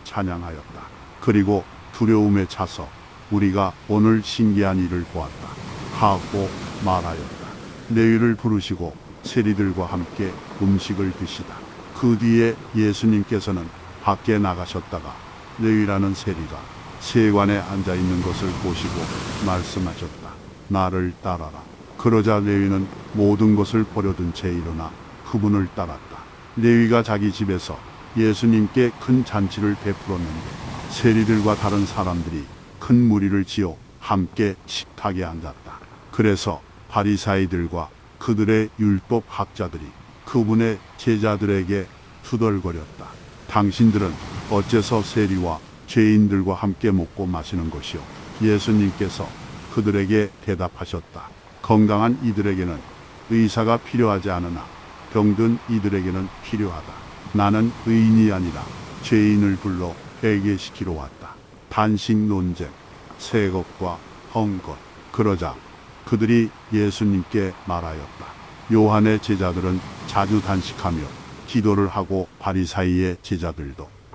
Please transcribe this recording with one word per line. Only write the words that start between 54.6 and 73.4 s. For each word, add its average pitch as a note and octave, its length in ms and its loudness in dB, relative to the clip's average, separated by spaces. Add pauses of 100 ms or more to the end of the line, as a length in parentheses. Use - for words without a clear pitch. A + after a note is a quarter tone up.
병든 G#2+ 460 4 (120)
이들에게는 F#2+ 580 0 (160)
필요하다. F#2 480 -6 (420)
나는 G#2+ 380 2 (140)
의인이 A2 460 6
아니라 F2 300 -4 (400)
죄인을 G#2 540 4
불러 F2+ 380 -6 (280)
회개시키러 G2+ 720 -2
왔다." C#2+ 420 -12 (340)
단식 G#2+ 480 0
논쟁, F#2 520 -2 (500)
새 G#2 320 0
것과 F2+ 480 -6 (360)
헌 G#2 280 -2
것. D2 140 -12 (340)
그러자 F#2+ 440 0 (500)
그들이 A2+ 460 2 (220)
예수님께 G2+ 800 0 (140)
말하였다. E2 600 -8 (460)
"요한의 G#2+ 480 6
제자들은 F#2 600 0 (260)
자주 G2+ 360 2
단식하며 F#2 560 -2 (480)
기도를 G2+ 420 2
하고 F#2 400 -4 (100)
바리사이의 F#2 840 0
제자들도 D#2 640 -6 (260)